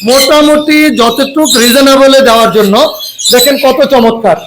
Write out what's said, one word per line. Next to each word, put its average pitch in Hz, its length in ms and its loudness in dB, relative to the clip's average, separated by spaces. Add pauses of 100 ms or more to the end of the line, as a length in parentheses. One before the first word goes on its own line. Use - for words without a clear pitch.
মোটামুটি 302 720 0 (240)
যতটুকু 269 580 -2
রিজনেবলে 269 600 2
দেওয়ার 226 360 2
জন্য। 208 180 0 (560)
দেখেন 262 260 0
কত 262 220 -2 (120)
চমৎকার 226 560 0